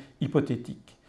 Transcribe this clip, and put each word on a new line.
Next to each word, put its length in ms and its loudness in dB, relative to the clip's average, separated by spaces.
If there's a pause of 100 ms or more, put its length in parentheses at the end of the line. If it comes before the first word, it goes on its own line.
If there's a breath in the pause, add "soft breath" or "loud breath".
(220 loud breath)
hypothétique. 760 0 (120 loud breath)